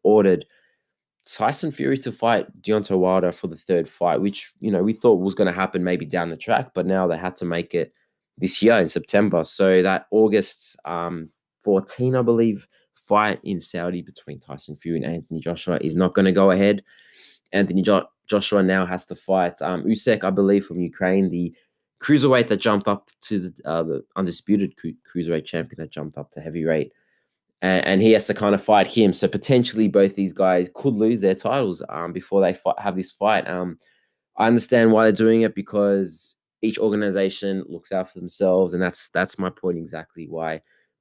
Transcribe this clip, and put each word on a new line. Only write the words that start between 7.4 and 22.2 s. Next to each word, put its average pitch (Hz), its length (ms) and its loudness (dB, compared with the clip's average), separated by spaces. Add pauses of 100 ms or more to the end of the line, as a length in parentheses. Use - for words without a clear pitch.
make 85 300 -6
it 82 180 -4 (460)
this - 240 -2
year 113 160 6
in 87 100 2
September. 87 540 0
So 92 400 2
that 95 300 -2
August, 107 720 0
um, 85 460 -8 (340)
fourteen, 104 500 0
I 127 80 2
believe, 113 460 2 (260)
fight 104 480 0
in 95 160 -6
Saudi 87 420 -6
between - 380 -18
Tyson - 380 -16
Fury 82 260 -6
and - 120 -8
Anthony 80 260 -10
Joshua 85 400 -6
is 80 160 -4
not 104 180 0
gonna 95 160 4
go 95 220 4
ahead. 98 320 2 (680)
Anthony 92 300 0
Jo-, 98 240 2 (220)
Joshua 101 340 0
now 95 240 2
has 90 200 -8
to - 100 -14
fight, 92 460 -2
um, 87 200 -4
Usyk, 107 400 0
I 92 80 0
believe, 98 340 2
from 87 160 -8
Ukraine, 92 480 0
the 87 240 -4 (480)
cruiserweight 131 460 4